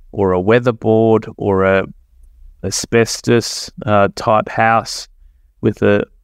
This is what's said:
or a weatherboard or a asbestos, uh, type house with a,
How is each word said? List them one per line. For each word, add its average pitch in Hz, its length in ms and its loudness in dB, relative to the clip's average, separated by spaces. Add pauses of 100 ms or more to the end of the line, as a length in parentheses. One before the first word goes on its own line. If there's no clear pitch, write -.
(120)
or 98 200 0
a 90 80 0
weatherboard 110 960 2
or 98 260 0
a 95 240 2 (800)
asbestos, - 1040 -2 (160)
uh, 101 300 2
type 107 320 0
house 113 580 -2 (540)
with 107 220 -2
a, 104 220 2 (200)